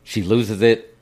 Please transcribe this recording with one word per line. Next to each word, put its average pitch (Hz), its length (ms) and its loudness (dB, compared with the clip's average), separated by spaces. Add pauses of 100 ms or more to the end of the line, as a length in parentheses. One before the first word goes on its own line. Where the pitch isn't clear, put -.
she - 180 -8
loses 104 400 -2
it 113 400 0